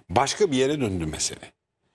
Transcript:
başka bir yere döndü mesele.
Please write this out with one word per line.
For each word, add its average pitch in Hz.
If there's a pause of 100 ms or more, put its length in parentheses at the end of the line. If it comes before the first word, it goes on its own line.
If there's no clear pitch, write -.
(100)
başka 135
bir 135
yere 139
döndü 92
mesele. - (420)